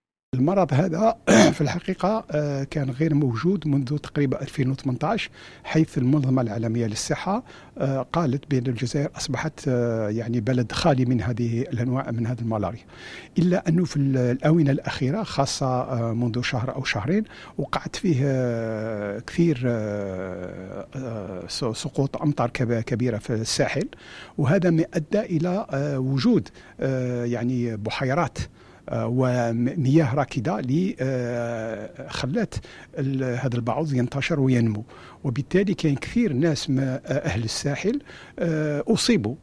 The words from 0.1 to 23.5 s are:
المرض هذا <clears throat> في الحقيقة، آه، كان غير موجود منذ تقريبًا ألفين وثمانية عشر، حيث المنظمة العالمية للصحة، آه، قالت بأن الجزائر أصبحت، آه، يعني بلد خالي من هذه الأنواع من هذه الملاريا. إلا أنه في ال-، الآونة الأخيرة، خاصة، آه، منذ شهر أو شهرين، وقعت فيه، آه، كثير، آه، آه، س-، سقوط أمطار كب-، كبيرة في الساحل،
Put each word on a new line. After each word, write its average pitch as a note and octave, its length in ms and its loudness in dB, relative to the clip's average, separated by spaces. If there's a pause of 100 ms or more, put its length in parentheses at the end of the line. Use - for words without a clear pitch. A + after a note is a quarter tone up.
المرض D#3+ 380 2
هذا F#3 440 2 (100)
<clears throat> G#3 280 8
في - 60 -2
الحقيقة، F3+ 720 0
آه، C#3+ 320 -2
كان C3 260 -4
غير D3+ 240 0
موجود D3+ 540 2
منذ C#3+ 300 2
تقريبًا C#3 440 -2
ألفين C#3 280 -2
وثمانية C3+ 340 -2
عشر، G3+ 260 0 (340)
حيث D#3+ 340 2
المنظمة C3 440 4
العالمية A2+ 440 0
للصحة، F#3 580 -2 (340)
آه، C3+ 240 0
قالت C#3+ 500 0
بأن B2+ 160 2
الجزائر C3 500 -2
أصبحت، - 500 -4
آه، A#2 420 2
يعني A#2 300 -2
بلد B2 320 2
خالي C3 340 4
من A#2+ 160 2
هذه A#2 400 -2
الأنواع B2+ 500 -2
من A2+ 160 -2
هذه A#2+ 120 -4
الملاريا. A2 460 -4 (540)
إلا F3 300 2
أنه E3+ 160 4
في - 120 -4
ال-، C3+ 200 2
الآونة C#3 540 4
الأخيرة، C#3+ 520 -2
خاصة، C#3 440 -2
آه، B2 460 0
منذ A#2 280 0
شهر B2 340 -4
أو C3 80 -4
شهرين، E3 400 0 (340)
وقعت - 380 -4
فيه، C#3+ 280 2
آه، A2+ 960 -2
كثير، D#3 460 2
آه، F#2+ 1300 -4
آه، G#2 520 -8
س-، - 180 -4
سقوط - 560 -2
أمطار D3 280 2
كب-، A#2 300 0
كبيرة A2+ 380 0
في B2 160 -6
الساحل، C3 560 0 (480)